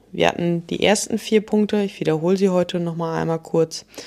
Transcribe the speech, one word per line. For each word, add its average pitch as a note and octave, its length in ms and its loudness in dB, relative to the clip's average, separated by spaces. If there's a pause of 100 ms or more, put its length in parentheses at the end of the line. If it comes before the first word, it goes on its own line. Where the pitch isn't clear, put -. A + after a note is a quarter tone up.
(120)
Wir E3 140 2
hatten E3+ 400 0
die - 160 -4
ersten G#3+ 360 2
vier G#3+ 220 2
Punkte, G#3 440 0
ich G3 160 -8
wiederhole D#3 360 2
sie G3 120 2
heute F3+ 320 0
noch E3+ 160 -4
mal E3 200 -4
einmal E3 220 -2
kurz. - 480 -2 (200)